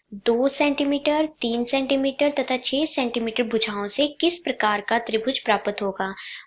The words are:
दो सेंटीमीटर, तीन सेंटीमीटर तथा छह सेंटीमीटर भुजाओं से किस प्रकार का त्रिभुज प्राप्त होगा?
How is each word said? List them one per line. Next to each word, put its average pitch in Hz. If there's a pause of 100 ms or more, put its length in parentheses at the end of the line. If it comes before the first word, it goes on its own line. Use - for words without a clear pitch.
(140)
दो 233
सेंटीमीटर, 285
तीन 240
सेंटीमीटर 269
तथा 262
छह 285
सेंटीमीटर 240
भुजाओं 214
से 196
किस 339
प्रकार 214
का 226
त्रिभुज 233
प्राप्त 208
होगा? 196 (320)